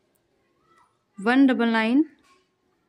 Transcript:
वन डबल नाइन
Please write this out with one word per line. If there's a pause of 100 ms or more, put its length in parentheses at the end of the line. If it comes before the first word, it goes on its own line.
(1200)
वन
डबल
नाइन (840)